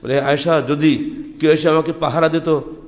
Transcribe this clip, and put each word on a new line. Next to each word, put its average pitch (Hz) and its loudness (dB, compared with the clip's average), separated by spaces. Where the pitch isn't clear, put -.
বলে, 135 0
"আয়েশা, 147 0
যদি 147 0
কেউ 156 4
এসে 156 2
আমাকে 160 0
পাহারা 160 0
দিত 156 0